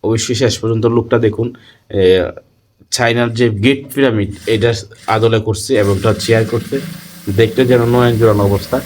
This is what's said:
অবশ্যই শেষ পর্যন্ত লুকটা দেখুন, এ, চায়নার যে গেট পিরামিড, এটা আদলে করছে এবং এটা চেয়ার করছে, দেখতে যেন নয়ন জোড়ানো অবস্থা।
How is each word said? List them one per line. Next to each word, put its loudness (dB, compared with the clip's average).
অবশ্যই -2
শেষ 0
পর্যন্ত -2
লুকটা 0
দেখুন, -2
এ, -2
চায়নার 0
যে 2
গেট 0
পিরামিড, 0
এটা 0
আদলে 2
করছে -2
এবং 0
এটা 0
চেয়ার 0
করছে, -4
দেখতে 2
যেন 4
নয়ন 2
জোড়ানো 4
অবস্থা। 0